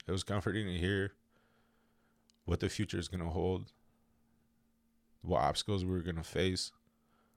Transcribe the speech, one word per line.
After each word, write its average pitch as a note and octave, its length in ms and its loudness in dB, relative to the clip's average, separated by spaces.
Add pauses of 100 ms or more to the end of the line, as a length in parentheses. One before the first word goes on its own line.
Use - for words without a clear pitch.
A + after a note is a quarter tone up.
it F2+ 40 -4
was F#2 120 0
comforting G2+ 440 0
to F2+ 100 -2
hear G2 340 2 (1300)
what E2+ 140 2
the F#2 100 2
future G2 300 -2
is E2 80 -4
gonna E2+ 220 -4
hold, F#2 420 0 (1500)
what E2 200 2
obstacles F#2 420 2
we F#2 80 0
were F2+ 120 0
gonna E2 200 -4
face. F#2 480 0 (640)